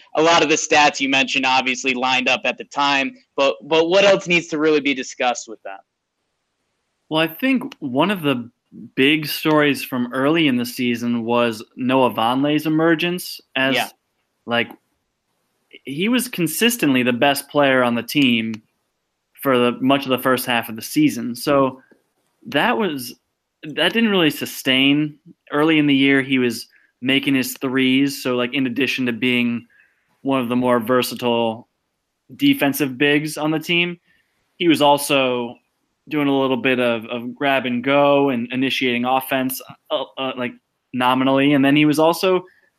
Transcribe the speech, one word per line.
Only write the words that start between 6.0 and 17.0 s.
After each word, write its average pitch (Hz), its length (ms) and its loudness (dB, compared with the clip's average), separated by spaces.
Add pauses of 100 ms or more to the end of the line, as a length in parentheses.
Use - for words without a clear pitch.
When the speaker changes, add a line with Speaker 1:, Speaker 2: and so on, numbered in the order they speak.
Speaker 2:
Well, 156 100 0
I 165 80 2
think 262 520 -4
one 143 300 0
of 190 120 -4
the 123 280 -2 (460)
big 151 300 2
stories 147 580 0
from 123 300 -6
early 147 340 0
in 123 100 0
the 120 80 -4
season 120 600 -4
was 120 380 -2 (120)
Noah 127 360 2
Vonleh's 139 540 0
emergence 165 760 0 (140)
as, 131 200 0
Speaker 1:
Yeah. 110 140 -2 (560)
Speaker 2:
like, 117 260 -2 (1120)
he 151 240 -6
was 247 220 -2
consistently 156 760 0